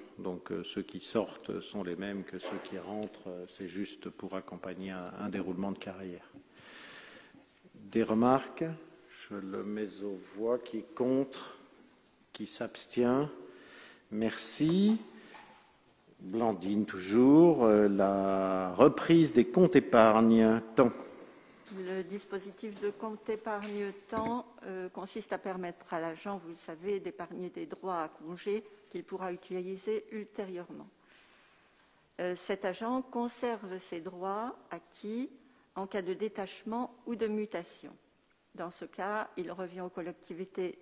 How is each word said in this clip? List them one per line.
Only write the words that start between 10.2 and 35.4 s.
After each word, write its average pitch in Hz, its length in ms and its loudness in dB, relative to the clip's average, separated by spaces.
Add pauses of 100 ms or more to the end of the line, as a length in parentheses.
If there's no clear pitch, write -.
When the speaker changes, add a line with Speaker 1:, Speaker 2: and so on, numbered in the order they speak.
Speaker 1:
voix. 113 220 0
Qui 113 200 -10
est - 160 -12
contre ? 131 640 -2 (720)
Qui 107 140 -10
s'abstient ? 123 840 0 (840)
Merci. 165 880 2 (1200)
Blandine, 104 680 0
toujours. 127 760 8
Euh, 104 240 8
la 95 840 2
reprise 151 580 8
des 120 140 6
comptes - 280 6
épargne. 113 840 8 (160)
Temps. 113 160 6 (960)
Speaker 2:
Le 190 160 -4
dispositif 196 760 -10
de 208 100 -2
compte 214 380 -8
épargne 208 640 -4 (160)
temps, 226 360 -2 (220)
euh, 185 220 -8
consiste 196 440 -10
à 185 60 0
permettre 185 560 -8
à 165 60 -2
l'agent, 165 440 -6
vous 165 60 -14
le 170 60 -14 (100)
savez, 180 320 -4
d'épargner 175 500 -8
des 170 160 -10
droits 180 380 -4
à 156 60 -4
congé 180 560 -6 (260)
qu'il 175 140 -10
pourra 190 280 -6
utiliser 190 800 -6
ultérieurement. 185 800 -10 (1300)
Euh, 180 160 -4
cet 196 300 -6
agent 226 380 -2
conserve 240 760 -6 (100)
ses 170 120 -8
droits 190 560 -6 (160)
acquis 220 580 -8 (460)